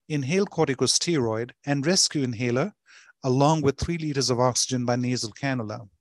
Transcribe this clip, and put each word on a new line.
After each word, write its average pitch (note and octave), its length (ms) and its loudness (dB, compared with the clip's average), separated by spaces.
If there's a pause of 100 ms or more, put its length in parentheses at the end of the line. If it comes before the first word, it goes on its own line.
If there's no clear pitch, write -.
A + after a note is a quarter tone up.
inhaled D#3+ 420 -2
corticosteroid, B2+ 1000 0 (140)
and C#3+ 200 -2
rescue E3 380 2
inhaler, B2 500 0 (500)
along C#3 380 4
with C#3 160 0
three E3+ 200 -4
liters C#3 320 -2
of A#2+ 100 2
oxygen B2 460 0
by B2 100 2
nasal B2 380 -2
cannula. A#2+ 540 -6 (140)